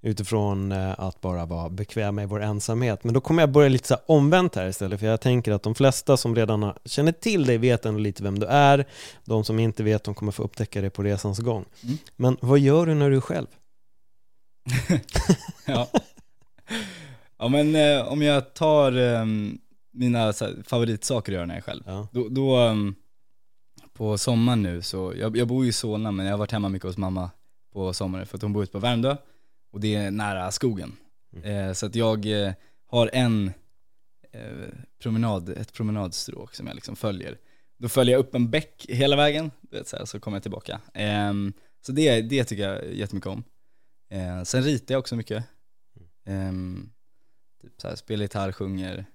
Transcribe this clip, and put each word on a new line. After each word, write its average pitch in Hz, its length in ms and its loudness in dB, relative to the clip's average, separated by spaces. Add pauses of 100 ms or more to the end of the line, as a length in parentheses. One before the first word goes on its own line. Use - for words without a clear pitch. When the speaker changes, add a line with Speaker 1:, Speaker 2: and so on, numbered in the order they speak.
Speaker 1:
Utifrån, 101 680 0
eh, 95 280 -2
att 95 200 -6
bara 87 260 -4
vara 85 240 -6
bekväma 101 520 -4
i 101 40 -4
vår 104 160 -4
ensamhet. 107 640 -2
Men 117 100 0
då 131 60 4
kommer 165 220 4
jag 147 100 4
börja 143 160 8
lite 127 200 2
så 135 60 4
här - 120 -6
omvänt 160 500 6
här 92 120 -2
istället, 98 320 -4
för 110 60 -2
jag 110 140 2
tänker 123 320 2
att 101 100 0
de 110 120 0
flesta 135 420 4
som 117 200 0
redan 107 260 2
har, 101 220 -2
känner 151 280 2
till 175 340 0
dig 120 120 4
vet 120 280 2
ändå 107 140 -2
lite 101 220 -4
vem 101 160 -2
du 104 80 0
är. 139 380 6 (400)
De 110 200 0
som 110 140 0
inte 113 240 0
vet, 107 220 2
de 104 100 -6
kommer 104 180 -4
få - 100 -6
upptäcka - 380 -4
det 98 100 -2
på 101 120 -6
resans 101 360 -2
gång. 113 260 -4 (200)
Speaker 2:
Mm. 131 140 -4 (180)
Speaker 1:
Men 127 240 2
vad 131 180 6
gör 143 280 6
du 160 80 2
när 143 160 4
du 135 60 4
är 131 40 4
själv? - 260 -4 (1400)
Speaker 2:
<laughs> 175 140 2 (680)
Ja. 123 220 0 (1500)
Ja, 117 100 -2
men, 147 260 4
eh, 147 380 4
om 147 100 0
jag 143 320 2
tar, 151 380 4
ehm, 113 680 0 (320)
mina 120 420 2
så 113 120 -4
här 101 120 -6 (100)
favoritsaker 113 680 -2
att - 20 -2
göra 87 120 -4
när 85 80 -6
jag 85 40 -8
är 87 40 -12
själv. - 240 -10
Speaker 1:
Ja. 98 260 -10
Speaker 2:
Då, 120 160 -2
då, 131 280 2
ehm, 107 380 2 (960)
på 107 260 -2
sommaren 117 440 4
nu 87 200 -2
så, 92 340 -6
jag, 110 200 -4
jag 117 120 2
bor 127 160 2
ju 123 60 2
i - 20 -2
Solna, 107 400 -2
men 95 140 -2
jag 98 60 0
har 101 60 -2
varit 107 140 -4
hemma 104 160 -2
mycket 95 200 -4
hos 92 80 -6
mamma 92 340 -4 (420)
på 92 200 -4
sommaren 92 340 -6
för - 120 -14
att - 40 -10
hon 104 100 -2
bor 104 100 0
ute 95 100 -6
på 101 60 -6
Värmdö 120 380 0 (560)
och 101 80 -10
det 107 140 0
är 101 160 -2
nära 98 400 -4
skogen. 92 420 -4 (440)
Speaker 1:
Mm. 98 320 -6
Speaker 2:
Eh, 95 40 -4
så 92 140 -6
att 104 80 -8
jag, 110 320 2 (200)
eh, 95 60 -2 (340)
har 120 260 2
en, 113 400 2 (800)
eh, 113 80 -16 (640)
promenad, 110 460 0
ett - 240 -10
promenadstråk - 840 -6
som - 120 -12
jag - 80 -10
liksom - 220 -14
följer. 98 400 -6 (420)
Då 117 100 -6
följer 123 260 4
jag 135 60 6
upp 131 140 -2
en 120 160 2
bäck - 380 -4
hela 139 280 2
vägen, 147 340 2 (100)
du - 180 -16
vet, - 100 -12
så - 80 -12
här, - 80 -8
så - 160 -12
kommer 104 160 -6
jag 98 60 -8
tillbaka. - 380 -10 (140)
Ehm, 101 580 -2 (340)
så 131 60 -8
det, 135 280 4
det 120 240 0
tycker 101 240 -4
jag 92 260 -8
jättemycket 98 360 -6
om. 107 140 -8 (680)
Eh, 92 320 -6
sen 127 200 0
ritar 135 320 0
jag 135 40 0
också 127 180 -6
mycket. 113 280 -6 (840)
Speaker 1:
Mm. 95 220 -4
Speaker 2:
Ehm, 92 420 -8 (720)
typ - 180 -20
så - 80 -12
här, 82 80 -10
spelar 107 260 -6
gitarr, 98 300 -4
sjunger. 95 640 -8